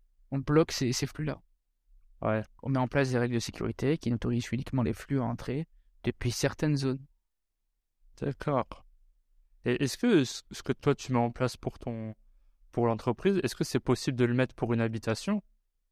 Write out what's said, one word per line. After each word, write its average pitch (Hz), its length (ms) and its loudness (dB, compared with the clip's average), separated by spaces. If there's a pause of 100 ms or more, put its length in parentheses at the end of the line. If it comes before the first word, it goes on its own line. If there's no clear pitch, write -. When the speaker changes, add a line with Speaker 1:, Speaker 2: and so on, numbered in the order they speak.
(300)
Speaker 1:
on 139 80 -2
bloque 147 340 4
ces, 123 200 0
ces 135 140 -2
flux-là. 143 340 -8 (800)
Speaker 2:
Ouais. 110 220 0 (200)
Speaker 1:
On - 80 -4
met 135 80 2
en 127 100 2
place 139 220 2
des 127 80 2
règles 123 160 0
de 117 60 2
sécurité 117 580 -2
qui - 120 -2
n'autorisent 120 420 -2
uniquement 131 300 -2
les 110 100 0
flux 135 280 -4
à 123 40 -2
entrer 123 420 -4 (380)
depuis - 260 -2
certaines 147 460 0
zones. 135 280 -2 (1160)
Speaker 2:
D'accord. - 640 -2 (800)
Et 123 180 2
est-ce 135 140 -2
que 208 280 6
ce, - 260 -8
ce - 120 -14
que - 100 -2
toi 139 220 2
tu - 180 -6
mets 123 60 4
en 120 120 2
place 127 260 -4
pour - 220 -8
ton, 113 360 -8 (560)
pour 120 160 2
l'entreprise, 120 560 2
est-ce - 120 0
que - 100 -2
c'est 127 160 0
possible 127 360 0
de 120 80 4
le 120 100 2
mettre 127 200 0
pour 120 180 -2
une 117 80 2
habitation ? 113 640 -2 (500)